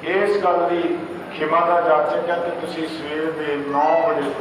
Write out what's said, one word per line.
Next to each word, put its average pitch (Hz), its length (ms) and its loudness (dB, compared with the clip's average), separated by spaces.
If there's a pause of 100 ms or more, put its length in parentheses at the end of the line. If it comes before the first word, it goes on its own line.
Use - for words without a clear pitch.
ਇਸ 196 340 2
ਗੱਲ 175 260 2
ਦੀ 170 280 0 (360)
ਖਿਮਾ 160 320 0
ਦਾ 175 160 4
ਜਾਚਕ 156 480 2
ਹੈ 175 100 2
ਕਿ 170 120 -2 (100)
ਤੁਸੀਂ 165 260 -6
ਸਵੇਰ 156 440 -4
ਦੇ 151 240 -4 (120)
ਨੌ 147 240 2 (160)
ਵਜੇ 143 340 0